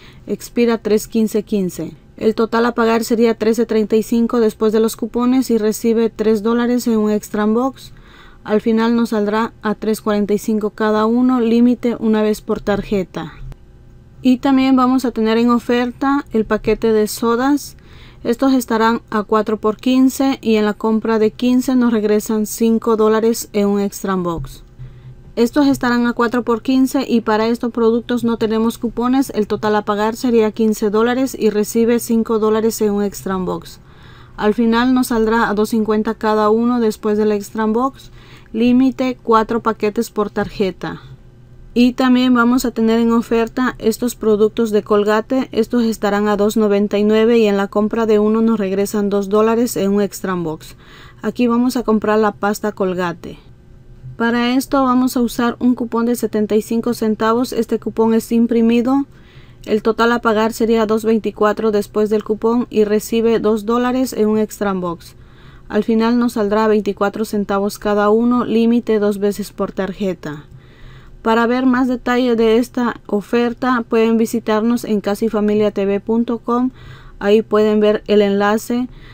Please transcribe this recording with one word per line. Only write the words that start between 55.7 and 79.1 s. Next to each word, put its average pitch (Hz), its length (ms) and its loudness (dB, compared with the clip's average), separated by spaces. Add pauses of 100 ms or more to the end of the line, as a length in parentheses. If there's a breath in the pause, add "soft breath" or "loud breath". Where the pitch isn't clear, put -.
cupón 233 320 -2
de 240 80 0
setenta 214 400 -2
y 214 80 2
cinco 233 320 -2
centavos. 226 580 0
Este 226 280 -2
cupón 226 340 0
es 226 160 -2
imprimido. 233 760 2 (580 loud breath)
El 214 180 0
total 226 300 2
a 233 80 0
pagar 220 320 2
sería 226 340 0
dos 214 180 -2
veinticuatro 214 680 0
después 208 360 -2
del 208 140 0
cupón 226 480 -2
y 214 140 2
recibe 220 560 0
dos 214 260 0
dólares 247 460 0
en 214 160 0
un 214 100 2
extra 208 360 -2
box. 180 420 -8 (520 loud breath)
Al 208 140 0
final 226 380 2
nos 240 140 -2
saldrá 214 340 0
veinticuatro 202 560 -2
centavos 202 560 -4
cada 208 300 0
uno, 240 340 2
límite 226 560 2
dos 208 180 0
veces 202 320 -4
por 190 220 -6
tarjeta. 180 720 -6 (800 loud breath)
Para 226 240 2
ver 247 180 0
más 254 240 2
detalle 247 480 0
de 226 220 4
esta 240 480 -4
oferta 240 840 -2
pueden 226 300 2
visitarnos 226 640 0
en 214 160 -2
casifamiliatv 208 1040 -2
punto 233 360 -2
com. 247 320 -2 (480 loud breath)
Ahí 208 220 4
pueden 214 400 2
ver 208 280 2
el 208 120 4
enlace 208 680 0 (260 loud breath)